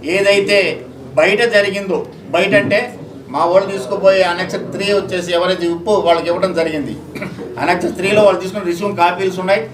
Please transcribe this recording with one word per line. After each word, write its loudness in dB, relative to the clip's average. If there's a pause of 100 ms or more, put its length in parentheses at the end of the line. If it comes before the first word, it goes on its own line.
(140)
ఏదైతే 4 (600)
బయట 4 (100)
జరిగిందో, 0 (360)
బయట 2
అంటే 0 (560)
మా 0
వాళ్ళు 6
తీసుకుపోయి 2 (100)
అనెక్స్ -4 (180)
త్రీ -4 (100)
వచ్చేసి -4
ఎవరైతే 0
విప్పు -2 (140)
వాళ్ళకి 2
ఇవ్వడం -2
జరిగింది, -4 (680)
అనెక్స్ -2
త్రీలో 2
వాళ్ళు 4
తీసుకున్న -6
రిజ్యూమ్ -4
కాపీస్ 0
ఉన్నాయి. 2 (120)